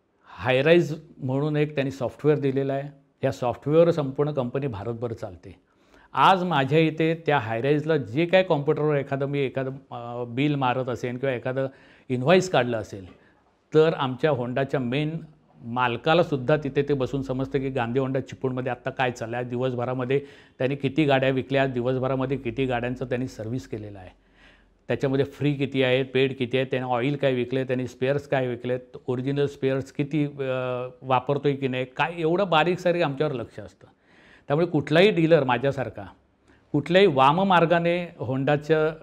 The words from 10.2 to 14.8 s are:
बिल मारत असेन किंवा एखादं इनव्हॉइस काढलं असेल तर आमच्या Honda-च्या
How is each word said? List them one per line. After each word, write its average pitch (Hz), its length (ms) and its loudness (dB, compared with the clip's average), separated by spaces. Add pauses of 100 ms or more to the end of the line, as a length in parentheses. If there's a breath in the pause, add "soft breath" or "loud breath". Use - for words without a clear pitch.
बिल 135 300 0
मारत 127 340 0
असेन 123 300 -6
किंवा 135 160 -2
एखादं 131 320 -4 (420 loud breath)
इनव्हॉइस 160 420 2
काढलं 123 280 2
असेल 95 440 -14 (520 soft breath)
तर 156 200 6
आमच्या 135 360 -2
Honda-च्या 131 500 -2